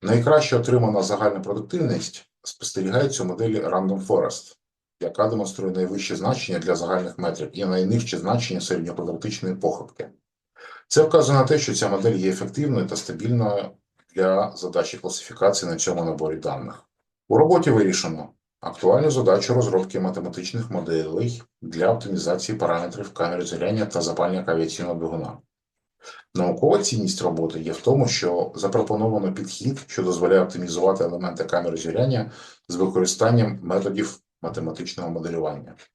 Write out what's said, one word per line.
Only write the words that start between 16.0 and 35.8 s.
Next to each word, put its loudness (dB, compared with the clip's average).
наборі -4
даних. -8
У 4
роботі 6
вирішено: 2
актуальну 4
задачу 4
розробки 2
математичних -4
моделей -2
для 0
оптимізації -2
параметрів -4
камери -2
згоряння -2
та -4
запальника -2
авіаційного -2
двигуна. -6
Наукова 2
цінність -2
роботи -2
є -6
в -8
тому, 4
що -2
запропоновано 0
підхід, -6
що -4
дозволяє 4
оптимізувати 0
елементи -4
камери -2
згоряння 0
з -6
використанням 2
методів -2
математичного -8
моделювання. -6